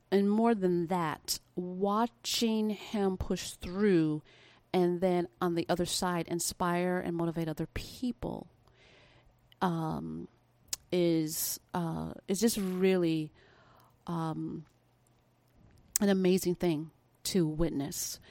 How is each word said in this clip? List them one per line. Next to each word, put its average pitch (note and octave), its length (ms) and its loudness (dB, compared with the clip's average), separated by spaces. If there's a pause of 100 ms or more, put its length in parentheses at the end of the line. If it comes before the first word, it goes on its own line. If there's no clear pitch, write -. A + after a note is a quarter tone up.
(120)
and G3+ 180 4
more A3+ 240 4
than F3+ 340 0
that, E3+ 520 -4 (160)
watching G#3+ 1160 0
him G3 440 -2
push - 360 -4
through F3 680 2 (520)
and F3+ 260 4
then F3+ 280 2 (120)
on F3 160 0
the E3 140 0
other F3 160 2
side F3 420 -2
inspire F3 720 0
and E3+ 160 -4
motivate E3 320 -2
other D#3+ 200 -4
people, - 800 -8 (1120)
um, E3 640 -4 (640)
is, E3 680 0 (140)
uh, D#3+ 380 -4 (160)
is F#3+ 140 -2
just A3+ 160 2
really, F#3 760 2 (720)
um, D#3+ 600 -6 (1400)
an G3+ 80 6
amazing F3+ 460 4
thing D#3+ 360 0 (320)
to E3+ 240 2
witness. D#3 720 -2 (120)